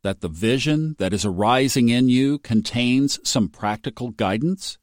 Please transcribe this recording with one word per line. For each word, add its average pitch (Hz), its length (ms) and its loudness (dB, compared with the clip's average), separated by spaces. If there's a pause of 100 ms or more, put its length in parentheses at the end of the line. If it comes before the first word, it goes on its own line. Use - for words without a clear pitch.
That 98 200 -4
the 92 60 -6
vision 131 720 0
that 92 140 0
is 101 120 -2
arising 117 640 2
in 127 200 4
you 135 280 2
contains 123 880 0
some 107 220 0
practical 110 600 -6
guidance? 113 720 -2